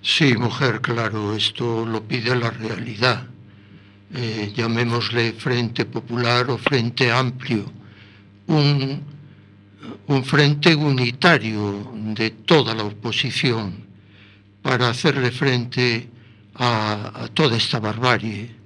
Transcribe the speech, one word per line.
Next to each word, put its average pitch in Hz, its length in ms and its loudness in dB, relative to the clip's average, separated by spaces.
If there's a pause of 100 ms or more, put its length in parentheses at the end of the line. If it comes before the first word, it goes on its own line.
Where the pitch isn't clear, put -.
Sí, 131 340 4
mujer, 120 460 0
claro, 107 520 -2
esto 113 500 -2
lo 113 200 -4
pide 120 320 -2
la 117 140 0
realidad. 110 720 -2 (920)
Eh, 110 400 -4
llamémosle 117 800 0
Frente 117 540 -2
Popular 120 640 0
o 120 100 0
Frente 120 520 2
Amplio. 127 540 0 (840)
Un, 143 560 2 (1040)
un 135 180 2
frente 147 520 4
unitario 120 1160 2
de 110 360 -2
toda 123 420 2
la 110 120 -4
oposición 110 920 -2 (880)
para 123 280 2
hacerle 127 420 0
frente 123 760 0 (460)
a, 107 680 -2
a - 40 -10
toda 135 280 2
esta 113 240 -2
barbarie 110 680 0 (180)